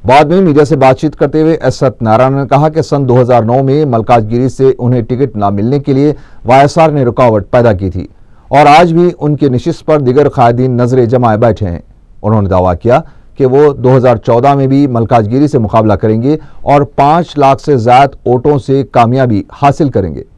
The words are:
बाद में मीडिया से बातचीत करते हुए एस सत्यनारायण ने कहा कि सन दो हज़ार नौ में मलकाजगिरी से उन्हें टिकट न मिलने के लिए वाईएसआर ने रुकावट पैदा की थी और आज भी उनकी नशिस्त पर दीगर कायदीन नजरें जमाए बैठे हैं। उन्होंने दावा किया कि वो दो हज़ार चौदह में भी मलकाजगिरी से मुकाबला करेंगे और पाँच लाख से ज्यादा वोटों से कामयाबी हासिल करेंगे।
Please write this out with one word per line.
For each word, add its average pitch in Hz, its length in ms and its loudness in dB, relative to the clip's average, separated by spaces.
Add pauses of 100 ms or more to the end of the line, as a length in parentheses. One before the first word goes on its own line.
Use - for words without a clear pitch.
बाद 143 280 2
में 180 100 2
मीडिया 151 240 2
से 156 140 -2
बातचीत 131 360 0
करते 151 260 -2
हुए 160 200 0
एस 127 180 -4
सत्यनारायण 123 560 0
ने 139 140 -2
कहा 147 220 0
कि 156 140 -4
सन 143 220 -2
दो 123 100 2
हज़ार 123 280 2
नौ 117 180 0
में 139 240 0
मलकाजगिरी 120 640 0
से 131 300 0
उन्हें 123 240 -2
टिकट 127 320 -4
न 101 160 -2
मिलने 113 280 -2
के 139 140 -2
लिए 143 200 0 (320)
वाईएसआर 143 460 2
ने 139 120 0
रुकावट 113 440 0
पैदा 120 260 2
की 95 160 -4
थी 90 180 -10 (420)
और 147 180 4
आज 165 240 4
भी 175 180 2 (100)
उनकी 147 300 -2
नशिस्त 123 360 -6
पर 151 160 0
दीगर 127 280 2
कायदीन 123 500 0
नजरें 123 280 0
जमाए 120 300 0
बैठे 110 280 -2
हैं। 87 160 -8 (380)
उन्होंने 107 300 -2
दावा 92 260 0
किया 127 260 0 (320)
कि 135 120 -2
वो 135 160 2 (120)
दो 123 160 0
हज़ार 123 300 2
चौदह 131 340 0
में 139 140 0
भी 139 200 2
मलकाजगिरी 117 600 0
से 131 120 -2
मुकाबला 107 380 0
करेंगे 117 400 -2 (280)
और 143 180 2 (120)
पाँच 156 420 0
लाख 135 220 2
से 147 180 0
ज्यादा 123 480 2
वोटों 139 340 0
से 139 300 -2
कामयाबी 120 540 0 (100)
हासिल 143 360 0
करेंगे। 85 340 -6 (140)